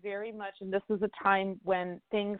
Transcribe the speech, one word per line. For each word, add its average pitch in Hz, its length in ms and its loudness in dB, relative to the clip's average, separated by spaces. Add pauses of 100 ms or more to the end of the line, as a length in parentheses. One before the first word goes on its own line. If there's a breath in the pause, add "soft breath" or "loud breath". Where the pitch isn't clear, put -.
very 208 300 -6
much, 208 300 -10
and 190 100 -6
this 190 160 0
was 202 140 2
a 208 80 2 (120)
time 196 440 4
when 180 340 0 (100)
things 202 300 -2